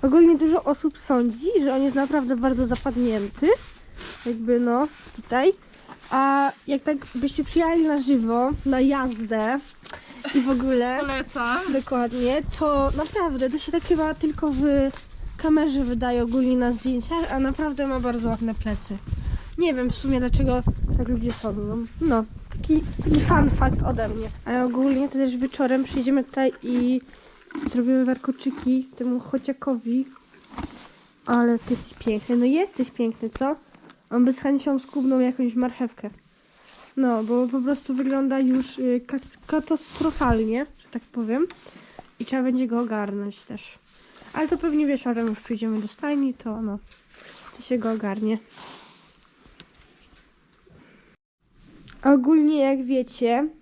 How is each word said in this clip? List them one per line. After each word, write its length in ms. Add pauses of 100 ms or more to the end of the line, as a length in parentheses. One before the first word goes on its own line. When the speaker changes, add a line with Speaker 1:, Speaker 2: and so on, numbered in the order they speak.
Speaker 1:
Ogólnie 360
dużo 260
osób 360
sądzi, 480 (160)
że 120
on 80
jest 120
naprawdę 400
bardzo 300
zapadnięty. 840 (760)
Jakby, 340
no, 280 (280)
tutaj. 360 (580)
A 420 (160)
jak 160
tak 140 (180)
byście 280
przyjechali 440
na 140
żywo, 480 (160)
na 140
jazdę 800 (760)
i 60
w 80
ogóle 500
Speaker 2:
Polecam. 580 (160)
Speaker 1:
Dokładnie, 680 (180)
to 380
naprawdę 520
to 100
się 120
tak 120
chyba 300
tylko 380
w 100 (760)
kamerze 460
wydaje 400
ogólnie 340
na 140
zdjęciach, 640
a 60
naprawdę 480
ma 120
bardzo 300
ładne 260
plecy. 420 (600)
Nie 160
wiem 160
w 60
sumie, 240
dlaczego 420 (360)
tak 120
ludzie 240
sądzą. 520 (160)
No, 240 (360)
taki, 220 (200)
taki 180
fun 280
fact 360
ode 240
mnie. 200 (160)
Ale 200
ogólnie 440
to 40
też 240
wieczorem 460
przyjdziemy 400
tutaj 300 (100)
i 380 (680)
zrobimy 340
warkoczyki 920
temu 220
chociakowi. 840 (1200)
Ale 340
ty 100
jesteś 360
piękny. 320
No 80
jesteś 460
piękny, 380
co? 260 (540)
On 160
by 80
z 60
chęcią 400
skubnął 420
jakąś 340
marchewkę. 540 (880)
No, 260
bo 240
po 140
prostu 340
wygląda 440
już, 400
y, 280
kas-, 300 (100)
katastrofalnie, 1200 (140)
że 120
tak 120
powiem. 420 (760)
I 60
trzeba 180
będzie 240
go 140
ogarnąć 600
też. 360 (540)
Ale 140
to 100
pewnie 300
wieczorem 400
już 120
przyjdziemy 420
do 60
stajni, 460
to 280
no, 180 (800)
to 60
się 140
go 140
ogarnie. 460 (3750)
Ogólnie, 580
jak 240
wiecie 600 (140)